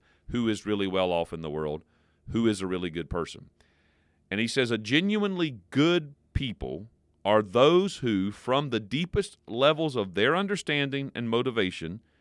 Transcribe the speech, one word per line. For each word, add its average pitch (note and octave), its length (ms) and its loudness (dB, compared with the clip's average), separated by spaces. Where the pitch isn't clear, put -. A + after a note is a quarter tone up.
who A#2+ 180 -2
is G#2 200 -2
really G2+ 180 0
well F#2 260 2
off E2+ 220 -2
in D#2+ 80 -8
the D#2+ 80 -6
world? D2+ 340 -4
Who A2+ 160 0
is G#2 160 2
a F#2+ 60 -4
really F2+ 240 -2
good D#2+ 180 -6
person? - 400 -6
And G2+ 100 -2
he A#2 80 0
says, B2 220 2
"A A#2 80 0
genuinely F3 800 0
good D3+ 420 2
people F#2+ 560 -6
are G#2+ 180 6
those C#3+ 560 4
who, G2+ 340 0
from C3 380 -2
the A#2 100 0
deepest D#3+ 580 -4
levels D3 480 2
of G2 180 -2
their A#2 220 4
understanding D3 800 -2
and A#2 140 -4
motivation, A2+ 720 -2